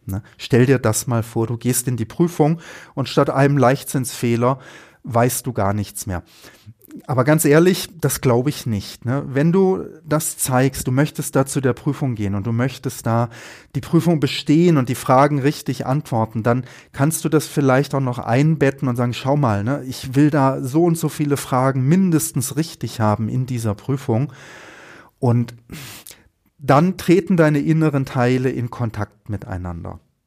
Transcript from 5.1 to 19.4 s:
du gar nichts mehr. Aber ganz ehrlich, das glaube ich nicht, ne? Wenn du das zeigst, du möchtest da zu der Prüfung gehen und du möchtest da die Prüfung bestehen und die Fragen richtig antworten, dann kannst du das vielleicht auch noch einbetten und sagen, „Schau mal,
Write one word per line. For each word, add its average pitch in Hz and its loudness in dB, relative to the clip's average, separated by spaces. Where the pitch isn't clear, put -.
du 127 -6
gar 101 -2
nichts - -6
mehr. 87 -6
Aber 131 0
ganz 156 4
ehrlich, 165 4
das - -2
glaube 127 2
ich - -6
nicht, - -6
ne? 131 -2
Wenn 143 2
du 190 2
das 156 -4
zeigst, 131 0
du - -2
möchtest 143 0
da 135 2
zu - -4
der 127 0
Prüfung 131 -4
gehen 101 -4
und 101 -4
du - -2
möchtest 123 -4
da 117 0
die 131 -4
Prüfung 165 2
bestehen 160 2
und 127 2
die 127 -2
Fragen 143 4
richtig 139 -2
antworten, 117 -2
dann 123 0
kannst 151 -2
du 165 0
das 147 2
vielleicht 139 0
auch 135 0
noch 123 -4
einbetten 135 2
und 120 -2
sagen, 123 -2
„Schau 135 -2
mal, 110 2